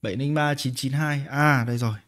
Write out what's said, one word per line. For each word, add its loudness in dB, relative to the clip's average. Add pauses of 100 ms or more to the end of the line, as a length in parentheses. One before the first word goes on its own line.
Bảy -4
linh -2
ba 2
chín -4
chín -4
hai. 0
À, 4
đây -2
rồi. 0 (120)